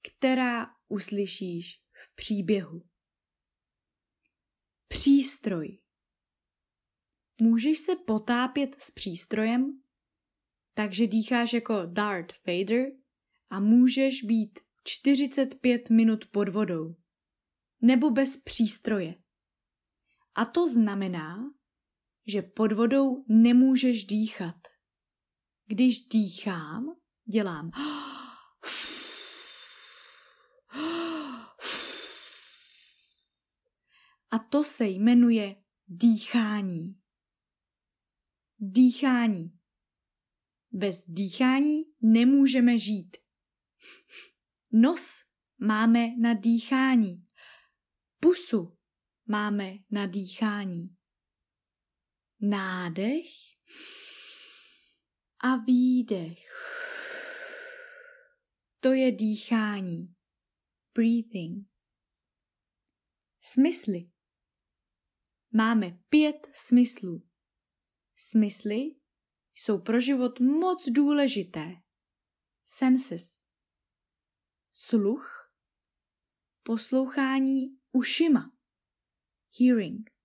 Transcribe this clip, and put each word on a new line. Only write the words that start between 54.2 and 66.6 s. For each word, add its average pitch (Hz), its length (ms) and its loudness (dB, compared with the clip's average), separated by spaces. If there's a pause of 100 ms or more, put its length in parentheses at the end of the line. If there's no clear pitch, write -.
a 254 140 2
výdech. 233 840 2 (2500)
To 262 120 4
je 262 200 2
dýchání. 202 1040 -4 (800)
Breathing. 214 720 -2 (1700)
Smysly. 240 720 -2 (1400)
Máme 220 460 0 (100)
pět 302 440 2
smyslů. 220 760 0 (880)